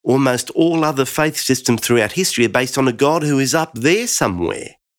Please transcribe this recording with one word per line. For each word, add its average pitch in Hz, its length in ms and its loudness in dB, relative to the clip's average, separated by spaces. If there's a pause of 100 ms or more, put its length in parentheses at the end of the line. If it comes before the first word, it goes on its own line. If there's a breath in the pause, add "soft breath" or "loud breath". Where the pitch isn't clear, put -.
Almost 127 460 2
all 165 340 0
other 135 220 0
faith 156 320 -2
systems - 420 0
throughout 117 320 0
history 175 320 -2
are 110 60 4
based 127 280 -2
on 131 120 2
a - 20 2
God 143 320 0
who 143 160 0
is 135 160 0
up 160 180 -2
there 165 320 0
somewhere. 90 680 -2 (280)